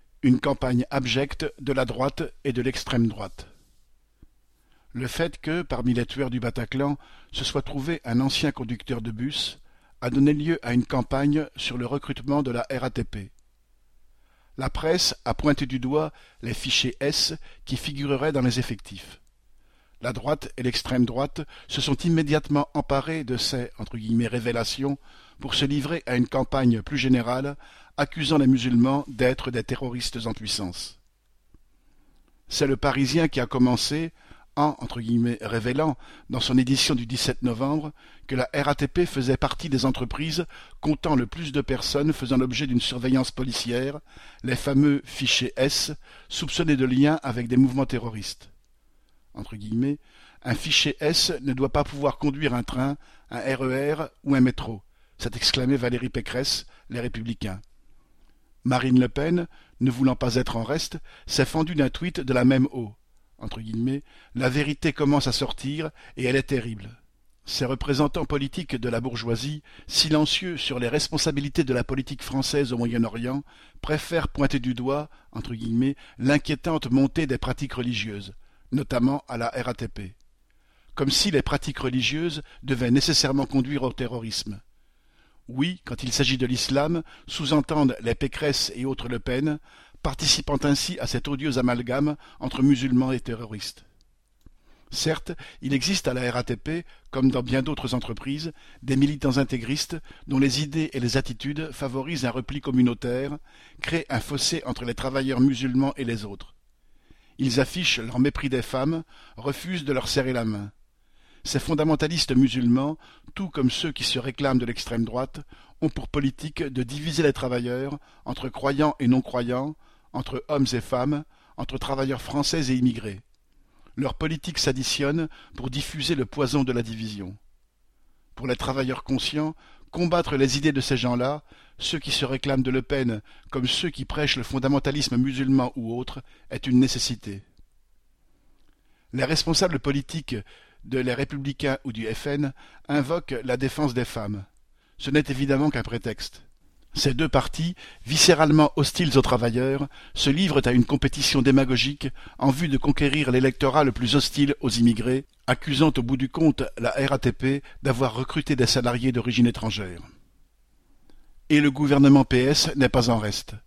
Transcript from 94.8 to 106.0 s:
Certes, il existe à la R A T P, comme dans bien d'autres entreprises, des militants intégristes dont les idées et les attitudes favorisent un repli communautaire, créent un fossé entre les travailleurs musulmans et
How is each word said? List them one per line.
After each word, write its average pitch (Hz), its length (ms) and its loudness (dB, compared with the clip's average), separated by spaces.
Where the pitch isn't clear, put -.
Certes, - 440 -4
il 135 120 -2
existe 185 340 0
à 123 60 0
la 123 180 -2
R 120 60 -4
A 120 60 0
T 120 120 -4
P, 165 300 -6
comme 131 200 4
dans 127 140 2
bien 127 180 0
d'autres 127 320 -4
entreprises, 139 600 -6
des 131 120 0
militants 139 420 2
intégristes 135 600 -2
dont 135 120 0
les 135 220 4
idées 156 320 -2
et 131 80 -4
les 120 160 0
attitudes 143 560 -4
favorisent 135 520 -4
un 120 60 0
repli 135 300 -6
communautaire, 127 760 0
créent 165 260 -2
un 123 140 -2
fossé 143 440 -2
entre 123 200 -6
les 120 100 -4
travailleurs 131 460 0
musulmans 135 560 2
et 135 80 -6